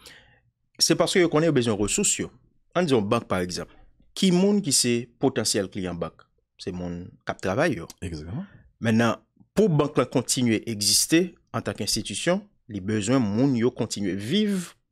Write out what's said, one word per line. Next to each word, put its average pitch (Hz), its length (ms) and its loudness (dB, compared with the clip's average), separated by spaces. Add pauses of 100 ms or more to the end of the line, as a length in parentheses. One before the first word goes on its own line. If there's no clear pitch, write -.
(800)
se - 180 2
paske 175 240 2
yo 165 100 6
konnen 160 200 4
yo 147 40 0
bezwen 117 240 2
resous 107 400 0
yo. 85 120 -6 (420)
An 180 160 2
di 135 60 4
yon 110 100 4
bank, 113 240 0
paregzanp, 90 400 -4 (480)
ki 190 180 4
moun 202 300 4
ki 139 120 -2
se 123 160 2 (300)
potansyèl 110 500 0
kliyan 90 260 -6
bank - 280 -10 (340)
se 98 140 -8
moun 87 300 -8 (220)
k - 80 -6
ap - 100 -14
travay 113 360 -2
yo, - 80 -14 (920)
mennan 113 380 2 (360)
pou 214 160 4
bank 147 280 0
lan 123 120 0
kontinye 120 560 0
egziste 117 640 0 (220)
antanke 107 320 -6
enstitisyon. 170 560 -2 (300)
Li 98 80 -6
bezwen 107 400 0
moun 120 380 2
yo 120 160 2
kontinye 101 420 -4
viv 185 560 -2 (200)